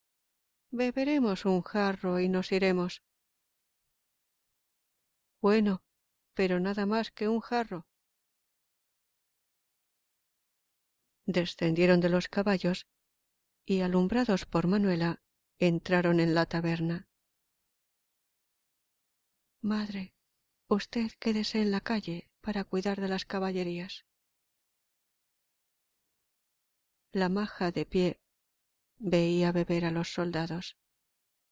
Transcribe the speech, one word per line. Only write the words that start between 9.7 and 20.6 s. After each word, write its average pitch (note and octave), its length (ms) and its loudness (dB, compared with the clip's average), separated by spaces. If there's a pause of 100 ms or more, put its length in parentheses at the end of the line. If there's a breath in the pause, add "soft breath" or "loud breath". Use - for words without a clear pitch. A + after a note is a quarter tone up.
Descendieron F3 760 2
de F3 80 4
los F3+ 200 0
caballos F#3+ 580 0 (760)
y, F#3+ 160 0
alumbrados F#3 640 2
por E3 200 0
Manuela, F3 560 0 (360)
entraron F3 600 2
en E3 140 2
la E3 120 2
taberna. E3 640 -4 (2500)
"Madre, G#3 520 -4 (540)